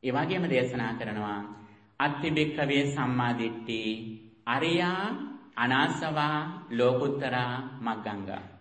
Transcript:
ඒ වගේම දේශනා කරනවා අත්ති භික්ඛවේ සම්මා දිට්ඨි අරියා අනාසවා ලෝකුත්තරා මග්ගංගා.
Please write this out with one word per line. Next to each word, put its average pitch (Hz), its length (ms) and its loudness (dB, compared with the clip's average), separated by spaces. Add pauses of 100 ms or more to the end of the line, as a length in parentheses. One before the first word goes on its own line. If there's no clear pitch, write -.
ඒ 127 100 -2
වගේම 175 320 0
දේශනා 123 500 2
කරනවා 104 460 -4 (560)
අත්ති 147 340 0
භික්ඛවේ 147 560 4
සම්මා 123 480 2
දිට්ඨි 113 460 -2 (600)
අරියා 175 640 2 (480)
අනාසවා 147 840 2 (300)
ලෝකුත්තරා 127 840 2 (240)
මග්ගංගා. 104 680 -6 (180)